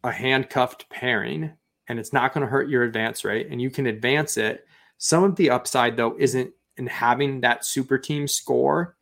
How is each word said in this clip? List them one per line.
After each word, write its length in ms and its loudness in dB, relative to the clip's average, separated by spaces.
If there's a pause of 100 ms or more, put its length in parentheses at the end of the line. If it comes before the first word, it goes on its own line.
a 60 0
handcuffed 800 -2
pairing 600 -2 (340)
and 140 -6
it's 120 -10
not 220 2
gonna 140 -2
hurt 200 0
your 140 2
advance 420 -2
rate 240 -2
and 140 -6
you 80 -2
can 160 -4
advance 500 0
it, 300 -4 (320)
some 240 4
of 140 2
the 140 4
upside, 460 2
though, 220 0
isn't 340 2 (260)
in 100 -6
having 540 0
that 220 2
super 320 0
team 300 -2
score 760 0